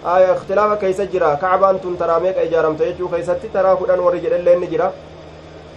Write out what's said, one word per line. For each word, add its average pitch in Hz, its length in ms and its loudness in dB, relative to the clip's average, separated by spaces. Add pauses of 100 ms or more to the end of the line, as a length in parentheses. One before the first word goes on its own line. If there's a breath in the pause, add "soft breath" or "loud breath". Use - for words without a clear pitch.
Aaya, 185 300 4
ikhtilaafa 196 420 0
keessa 196 300 -2
jira. 170 300 0
Kacbaan 185 440 2
tun 180 160 -6
taraa 170 240 0
meeqa 180 220 -2
ijaaramte 160 440 0
jechuu 180 220 -6
keessatti 175 400 -4
taraa 190 280 2
kudhan 180 240 0
warri 175 200 0
jedhe 165 180 -2
illee 175 180 4
ni 180 100 -4
jira. 160 260 -2 (840)